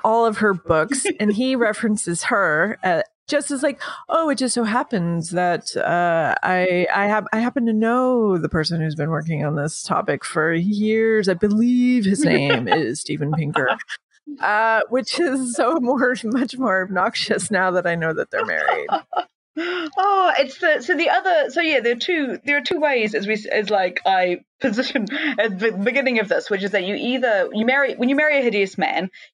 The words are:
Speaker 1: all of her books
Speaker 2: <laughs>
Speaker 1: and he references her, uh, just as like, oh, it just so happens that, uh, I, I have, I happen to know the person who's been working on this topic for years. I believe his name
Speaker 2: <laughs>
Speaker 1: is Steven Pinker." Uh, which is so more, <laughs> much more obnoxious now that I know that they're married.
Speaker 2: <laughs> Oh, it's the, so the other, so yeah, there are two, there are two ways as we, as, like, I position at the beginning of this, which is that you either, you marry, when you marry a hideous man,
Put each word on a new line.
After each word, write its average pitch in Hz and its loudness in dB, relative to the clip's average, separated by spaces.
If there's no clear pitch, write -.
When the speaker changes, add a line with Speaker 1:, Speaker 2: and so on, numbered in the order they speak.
Speaker 1:
all 226 4
of 214 0
her 214 2
books 165 0
Speaker 2:
<laughs> - -10
Speaker 1:
and 208 2
he 254 0
references 214 0
her, 190 2
uh, 170 2
just 285 -2
as 262 -4
like, 277 -2
oh, 320 0
it 247 0
just 247 -2
so 240 0
happens 170 -2
that, 175 -2
uh, 165 2
I, 180 2
I 202 2
have, 214 0
I 220 0
happen 240 0
to 226 2
know 226 2
the 160 -2
person 165 0
who's 156 -2
been 156 -2
working 151 -2
on 151 -2
this 147 -4
topic 156 -2
for 160 0
years. 214 2
I 180 2
believe 240 2
his 202 2
name - 2
Speaker 2:
<laughs> - -
Speaker 1:
is 143 0
Steven 147 -4
Pinker." 151 0
Uh, 220 2
which - -2
is 262 0
so 285 2
more, 247 2
<laughs> - -10
much 240 -2
more 190 0
obnoxious 196 -2
now 185 2
that 180 0
I 170 0
know 160 -2
that 151 -4
they're - -4
married. 78 -2
Speaker 2:
<laughs> - 0
Oh, 381 2
it's 269 -2
the, 302 2
so 349 -2
the 320 0
other, 302 2
so 311 -4
yeah, 311 0
there 233 0
are 240 -2
two, 277 -2
there 285 0
are 285 0
two 349 -4
ways 247 0
as 196 -4
we, 220 -2
as, 202 0
like, 190 0
I 185 2
position 220 -2
at 208 -2
the 220 0
beginning 240 0
of 214 -2
this, - 0
which 196 -2
is 202 -4
that 190 0
you 196 -2
either, 240 0
you 220 -2
marry, 269 2
when 247 0
you 277 2
marry 294 2
a - 4
hideous 202 0
man, 170 -2